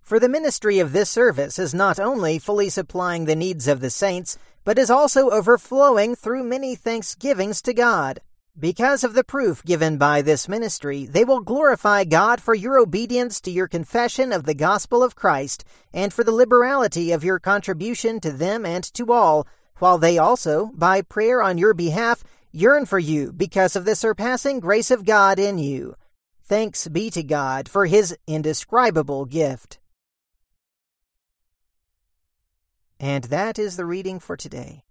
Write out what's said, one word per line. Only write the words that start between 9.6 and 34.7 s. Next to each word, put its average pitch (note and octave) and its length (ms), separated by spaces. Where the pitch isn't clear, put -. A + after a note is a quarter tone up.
given D#3+ 340
by D3 220
this D3 280
ministry, D3 580
they F3 180
will B3+ 160
glorify G#3 640
God F#3+ 360
for A3+ 140
your A#3+ 240
obedience A#3 640
to F#3 100
your F3+ 160
confession A#3+ 640
of E3 120
the D#3 80
gospel F#3+ 500
of B3 120
Christ C#3+ 500
and F#3+ 180
for A#3 120
the A3+ 80
liberality A#3+ 800
of D#3 120
your F#3 140
contribution G3+ 800
to D#3 120
them F#3 340
and F3 260
to A#3+ 200
all, E3 340
while F3+ 180
they E3 220
also, F#3 560
by F#3 280
prayer A#3 380
on F#3+ 160
your G3+ 160
behalf, F3+ 520
yearn B3+ 340
for G3 140
you D3+ 340
because F#3 440
of F#3 80
the G#3+ 100
surpassing B3 640
grace G#3 320
of A3+ 140
God G3 340
in G3 200
you. C#3 360
Thanks G#3 460
be F#3+ 220
to E3+ 120
God C3+ 460
for G3 180
his F3 300
indescribable D#3 1000
gift. C3+ 520
And C#3 260
that F#3 320
is G3+ 200
the F3+ 100
reading F#3 320
for - 180
today. C3 540